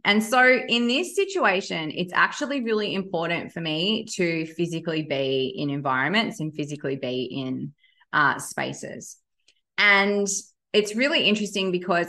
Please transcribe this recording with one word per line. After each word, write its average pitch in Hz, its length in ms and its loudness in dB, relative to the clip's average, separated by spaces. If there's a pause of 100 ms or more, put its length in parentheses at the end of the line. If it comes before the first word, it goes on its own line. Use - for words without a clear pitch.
And 202 180 4
so 254 240 4
in 240 420 4
this 294 280 -2
situation, 196 760 0
it's 180 220 -6
actually 269 480 0
really 214 320 -2
important 175 600 -4
for 170 80 -8
me 165 440 -2 (100)
to 165 300 0
physically 160 580 -2
be 135 540 -2
in 147 120 -4
environments 143 720 0
and 156 120 -6
physically 143 440 -6
be 127 260 -4
in, 131 500 -6 (380)
uh, 147 280 4
spaces. - 800 -10 (600)
And 202 500 4 (460)
it's 208 220 2
really 285 280 2
interesting 202 480 0
because 175 380 0